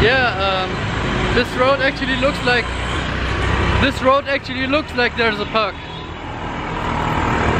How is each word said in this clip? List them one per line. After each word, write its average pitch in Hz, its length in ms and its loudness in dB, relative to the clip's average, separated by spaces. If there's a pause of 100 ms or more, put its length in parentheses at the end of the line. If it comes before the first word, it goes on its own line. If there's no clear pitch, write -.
yeah, 247 360 4
um, 190 320 0 (680)
this 240 220 2
road 262 240 4
actually 277 360 0
looks 277 280 0
like, 247 200 2 (1160)
this 262 200 2
road 269 260 4
actually 262 400 -2
looks 294 280 0
like 240 220 0
there's 226 220 2
a 208 80 -2
park. 208 280 0 (1800)